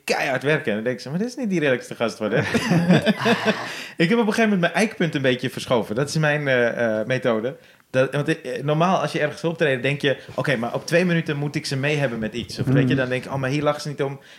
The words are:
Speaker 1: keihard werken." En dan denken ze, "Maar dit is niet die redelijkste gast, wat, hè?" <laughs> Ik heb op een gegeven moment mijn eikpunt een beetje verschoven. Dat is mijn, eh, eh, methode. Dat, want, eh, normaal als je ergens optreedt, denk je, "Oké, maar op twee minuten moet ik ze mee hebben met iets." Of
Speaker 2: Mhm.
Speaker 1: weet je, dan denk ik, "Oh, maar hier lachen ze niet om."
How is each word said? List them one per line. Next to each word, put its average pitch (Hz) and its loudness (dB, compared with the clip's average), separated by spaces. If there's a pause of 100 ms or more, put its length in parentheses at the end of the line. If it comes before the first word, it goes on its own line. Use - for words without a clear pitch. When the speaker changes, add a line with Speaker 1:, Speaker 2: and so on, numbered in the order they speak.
Speaker 1:
keihard 143 -2
werken." 147 0
En 104 2
dan 110 -4
denken 123 -2
ze, 127 -10
"Maar 156 -4
dit 226 -2
is 247 -10
niet 247 -4
die 180 2
redelijkste 127 0
gast, 110 -2
wat, 107 -2
hè?" 131 2
<laughs> 170 2 (920)
Ik 165 4
heb 233 4
op 214 2
een 214 0
gegeven 226 2
moment 208 4
mijn 170 0
eikpunt 180 0
een 143 0
beetje 127 2
verschoven. 113 0
Dat 139 -2
is - -2
mijn, 151 2
eh, 120 2
eh, 110 -2
methode. 123 0 (340)
Dat, 131 2
want, 147 -2
eh, 127 -6
normaal 156 2
als 151 -2
je 160 -2
ergens 143 -4
optreedt, 160 0
denk 139 0
je, 135 2 (180)
"Oké, 127 0
maar 117 -4
op 131 -6
twee 170 2
minuten 165 0
moet 143 -4
ik 151 -4
ze 143 -4
mee 143 0
hebben 120 0
met 107 -4
iets." - -8
Of 120 0
Speaker 2:
Mhm. 131 2
Speaker 1:
weet 139 4
je, 139 2
dan 131 0
denk 127 -2
ik, - -10
"Oh, 139 -4
maar 131 -2
hier 147 -2
lachen 147 0
ze - -8
niet 143 -4
om." 139 -6 (200)